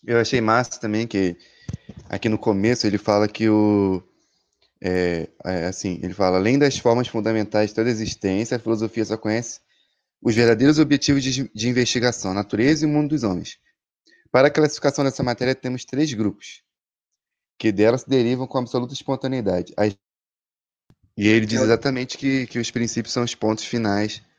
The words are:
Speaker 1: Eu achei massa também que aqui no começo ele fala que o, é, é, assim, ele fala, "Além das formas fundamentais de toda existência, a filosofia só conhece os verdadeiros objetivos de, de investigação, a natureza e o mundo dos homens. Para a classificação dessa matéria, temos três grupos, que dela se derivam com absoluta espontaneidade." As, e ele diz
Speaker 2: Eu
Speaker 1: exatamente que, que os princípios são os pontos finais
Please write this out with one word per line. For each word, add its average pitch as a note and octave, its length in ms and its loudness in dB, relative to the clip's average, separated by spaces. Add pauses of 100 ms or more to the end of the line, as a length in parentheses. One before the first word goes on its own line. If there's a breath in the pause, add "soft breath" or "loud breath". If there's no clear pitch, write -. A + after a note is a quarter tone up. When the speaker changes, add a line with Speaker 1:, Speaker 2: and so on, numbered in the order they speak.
Speaker 1:
Eu A#2 140 2
achei A#2 200 0
massa A2+ 400 0
também A2 280 -2
que F#2+ 280 0 (720 loud breath)
aqui - 220 -4
no G#2+ 80 0
começo A2 480 0
ele G#2 140 0
fala G#2 280 2
que A2 220 0
o, G#2 540 2 (760)
é, F2 480 -2 (160)
é, F2+ 220 -4
assim, F#2 380 -6
ele F#2 100 -6
fala, F#2 240 2
"Além A2+ 220 4
das C#3+ 180 2
formas A#2+ 300 2
fundamentais G#2+ 640 -2
de - 40 -10
toda A2+ 140 0
existência, A2 680 -2
a - 20 -4
filosofia A2+ 440 -2
só G#2+ 140 -4
conhece A2 420 -4 (600)
os A#2 140 0
verdadeiros A#2+ 420 6
objetivos C#3+ 460 2
de, C3 280 -4
de A2 180 -4
investigação, A#2+ 600 0
a F#2 60 -2
natureza B2+ 500 0
e - 20 2
o D3+ 40 0
mundo D3 180 0
dos D3 140 -2
homens. F2+ 340 -4 (760 soft breath)
Para C3+ 160 6
a D3 40 4
classificação D3 520 0
dessa C3+ 200 -2
matéria, B2 320 -2
temos B2+ 300 -8
três D3 280 -2
grupos, G#2 500 -6 (960)
que A2+ 140 0
dela G#2+ 260 4
se - 100 -10
derivam B2+ 380 0
com C3 140 -4
absoluta B2 340 -4
espontaneidade." B2+ 840 -4
As, G#2 220 0 (1200)
e G2+ 100 2
ele A2 180 6
diz A2 140 -2
Speaker 2:
Eu G#2+ 60 2
Speaker 1:
exatamente B2+ 520 0
que, C3+ 300 -2
que - 120 -6
os A#2 120 -6
princípios A#2 420 -4
são A#2+ 100 0
os A#2 120 -6
pontos G#2+ 300 -2
finais G#2+ 560 -2 (180)